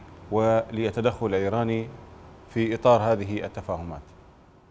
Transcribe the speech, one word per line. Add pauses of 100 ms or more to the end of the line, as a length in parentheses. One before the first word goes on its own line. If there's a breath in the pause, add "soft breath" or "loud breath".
(320)
وللتدخل
الإيراني (640)
في
إطار
هذه
التفاهمات؟ (680)